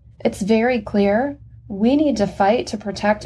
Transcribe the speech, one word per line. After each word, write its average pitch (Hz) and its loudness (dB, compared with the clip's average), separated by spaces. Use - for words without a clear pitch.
it's 247 -2
very 226 2
clear 208 0
we 220 2
need 294 2
to 202 2
fight 202 0
to 220 -8
protect 208 -2